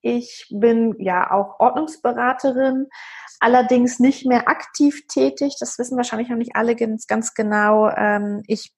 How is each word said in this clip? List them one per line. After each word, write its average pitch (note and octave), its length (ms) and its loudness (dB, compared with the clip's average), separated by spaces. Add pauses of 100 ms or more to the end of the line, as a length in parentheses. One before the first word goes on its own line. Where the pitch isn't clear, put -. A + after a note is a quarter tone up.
ich A#3+ 480 -4
bin A3+ 500 2
ja F#3 320 0
auch G3 280 -2
Ordnungsberaterin, B3+ 1300 0 (520)
allerdings B3 600 4
nicht C4 260 2
mehr B3 220 2
aktiv - 600 0
tätig. C4+ 520 -2
Das - 180 -10
wissen B3 200 -6
wahrscheinlich A#3+ 320 -4
noch A#3+ 80 -4
nicht A#3 180 -4
alle A#3 200 0
ganz, A3 320 -4
ganz A3 260 -2
genau. G#3+ 560 2
Ähm, G#3 580 -2
ich - 300 -6